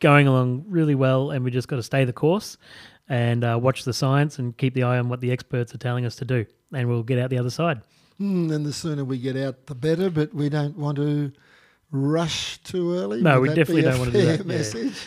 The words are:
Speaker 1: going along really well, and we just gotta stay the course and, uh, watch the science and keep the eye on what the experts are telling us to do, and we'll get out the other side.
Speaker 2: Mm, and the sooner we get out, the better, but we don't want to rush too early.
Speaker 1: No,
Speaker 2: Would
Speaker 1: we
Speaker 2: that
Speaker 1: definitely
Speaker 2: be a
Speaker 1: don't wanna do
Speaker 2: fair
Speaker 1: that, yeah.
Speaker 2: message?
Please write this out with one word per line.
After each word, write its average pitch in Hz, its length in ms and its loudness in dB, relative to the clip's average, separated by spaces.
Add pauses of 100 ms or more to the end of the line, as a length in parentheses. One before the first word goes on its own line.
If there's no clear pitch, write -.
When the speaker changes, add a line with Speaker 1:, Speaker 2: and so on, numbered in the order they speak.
Speaker 1:
going 143 260 6
along 127 420 2
really 160 260 2
well, 131 360 2
and 131 140 -4
we 127 60 -2
just 123 180 -4
gotta 127 140 -4
stay 139 220 0
the 123 80 0
course 170 460 0 (500)
and, 120 340 0
uh, 117 180 2
watch 127 240 0
the 123 100 -2
science 143 440 0
and 120 200 -6
keep 131 160 0
the 131 80 0
eye 123 160 2
on 123 100 0
what 123 120 -4
the 123 120 -2
experts 123 420 -6
are 117 40 -12
telling 123 260 -4
us 117 120 -6
to - 100 -10
do, 120 180 0 (300)
and 123 140 -2
we'll 120 140 0
get 123 160 -2
out 127 120 -2
the 127 80 0
other 123 120 -2
side. 156 300 -2 (400)
Speaker 2:
Mm, 180 320 0
and 151 140 -2
the 147 60 -4
sooner 147 320 -4
we 131 140 -4
get 131 180 -4
out, 135 300 -6
the 143 80 -12
better, 165 360 0
but 151 240 0
we 147 160 0
don't 147 260 -2
want 147 200 -4
to 147 360 0 (580)
rush 151 680 -2
too 175 380 -4
early. 202 260 -4
Speaker 1:
No, 143 180 6
Speaker 2:
Would - 20 4
Speaker 1:
we 135 60 4
Speaker 2:
that 156 60 0
Speaker 1:
definitely 160 280 4
Speaker 2:
be - 60 4
a - 20 4
Speaker 1:
don't 127 100 0
wanna 123 120 -2
do 196 120 4
Speaker 2:
fair 160 120 4
Speaker 1:
that, 156 100 -6
yeah. 170 100 -2
Speaker 2:
message? 226 380 -4 (120)